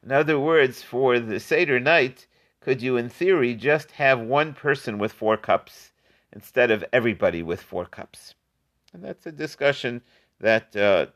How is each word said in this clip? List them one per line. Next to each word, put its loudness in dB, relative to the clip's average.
In -12
other 2
words, 2
for 0
the -6
Seder 0
night, 0
could -2
you, -2
in -2
theory, 0
just -2
have 2
one -2
person -4
with -4
four 0
cups -4
instead 0
of 0
everybody 0
with -6
four -10
cups? -20
And -20
that's -14
a -14
discussion -4
that, 0
uh, 2